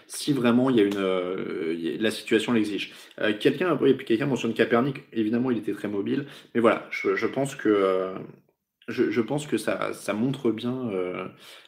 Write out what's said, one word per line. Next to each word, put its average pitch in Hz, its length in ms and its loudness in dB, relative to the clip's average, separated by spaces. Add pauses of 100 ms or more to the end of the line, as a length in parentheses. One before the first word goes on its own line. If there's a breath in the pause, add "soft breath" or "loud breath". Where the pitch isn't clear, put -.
si - 240 -4
vraiment 123 380 4
il 123 80 4
y - 20 6
a 101 40 8
une, 101 120 2
euh, 92 840 -2
il 82 40 -6
y 82 120 -2
a, - 80 -6
la 107 100 2
situation 110 420 0
l'exige. 101 400 -2 (260 loud breath)
Euh, 107 180 2
quelqu'un, 151 440 2
oui, 135 80 6
et 131 40 8
puis 135 120 -6
quelqu'un 123 220 0
mentionne 120 260 -2
Kaepernick, 120 580 2
évidemment, 117 400 0
il 113 60 0
était 104 160 -4
très - 160 -8
mobile, 113 360 -2 (300 loud breath)
mais 117 60 2
voilà, 110 280 4
je, 98 280 -2
je 110 100 -2
pense 139 260 -2
que, - 140 -2
euh, 95 460 4 (760)
je, 113 240 2
je 113 80 0
pense 139 260 0
que 113 120 -2
ça, 104 340 -2
ça - 220 -6
montre 120 380 0
bien, 120 420 -4
euh, 90 320 -4 (420 loud breath)